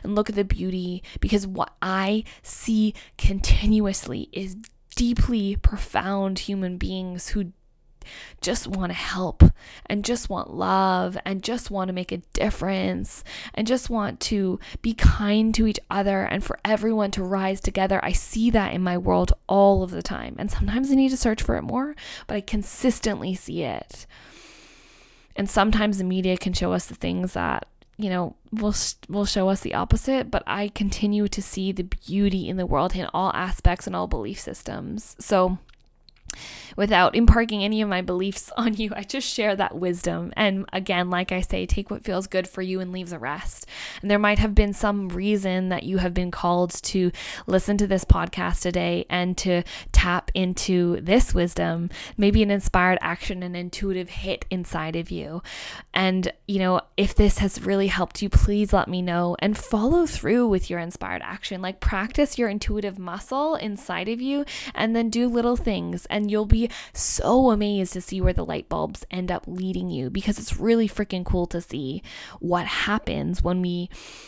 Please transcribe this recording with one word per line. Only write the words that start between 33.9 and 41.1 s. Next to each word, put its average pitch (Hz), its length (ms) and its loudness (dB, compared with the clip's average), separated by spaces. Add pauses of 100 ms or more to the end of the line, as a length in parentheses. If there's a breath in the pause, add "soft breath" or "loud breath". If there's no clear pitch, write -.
all 180 100 -2
belief 117 320 -6
systems. - 800 -10
So 185 400 0 (1200 loud breath)
without 196 380 4
imparting 226 500 6
any 214 160 0
of 208 80 0
my 185 140 -2
beliefs 180 560 -4
on 226 160 2
you, 208 200 -4
I 202 100 -8
just 262 220 -6
share 208 300 0
that - 200 -2
wisdom. 175 600 -2
And 196 360 2
again, 180 360 -2
like 180 240 -2